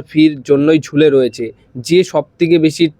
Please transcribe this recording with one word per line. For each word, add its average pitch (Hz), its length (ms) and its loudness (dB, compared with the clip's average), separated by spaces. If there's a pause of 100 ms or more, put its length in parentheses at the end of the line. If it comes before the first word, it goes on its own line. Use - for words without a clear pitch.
ফির 156 220 2 (120)
জন্যই 147 360 2
ঝুলে 151 300 0
রয়েছে, 123 360 -2 (420)
যে 175 160 2
সব 151 220 -4 (120)
থেকে 170 220 0
বেশি 160 260 0 (140)